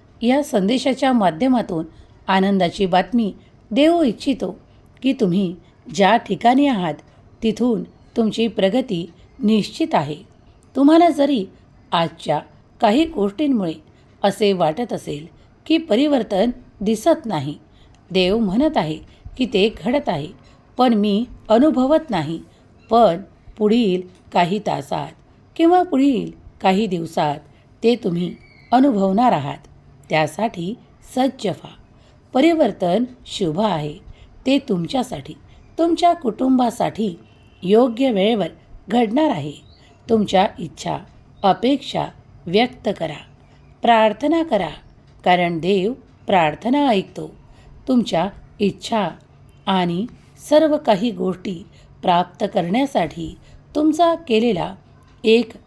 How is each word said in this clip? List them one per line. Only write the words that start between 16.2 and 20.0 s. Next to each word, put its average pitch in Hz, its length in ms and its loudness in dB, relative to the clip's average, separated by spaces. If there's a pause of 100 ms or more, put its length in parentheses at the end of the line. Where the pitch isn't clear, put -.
दिसत 226 460 0
नाही, 151 320 -6 (540)
देव 185 260 2
म्हणत 233 380 0
आहे 156 220 -2 (380)
की 254 100 -2
ते 202 280 0 (100)
घडत 262 240 -2